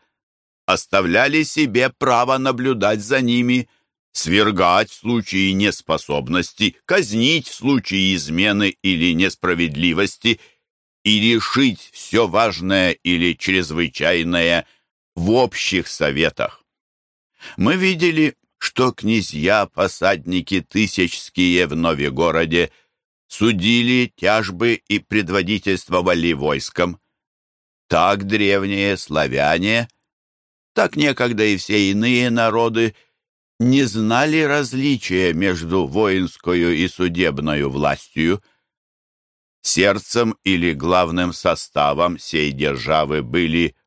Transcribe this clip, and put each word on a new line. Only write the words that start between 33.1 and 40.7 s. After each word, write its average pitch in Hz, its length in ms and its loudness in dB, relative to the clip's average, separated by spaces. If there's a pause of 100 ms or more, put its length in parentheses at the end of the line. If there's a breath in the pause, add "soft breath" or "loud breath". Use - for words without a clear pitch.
не 131 240 4
знали 117 560 0
различия 131 920 0
между 85 540 -2
воинскою 87 880 0
и 87 140 0
судебною 76 800 -2
властью. 73 720 -2 (1200)
Сердцем 101 800 0
или 87 300 2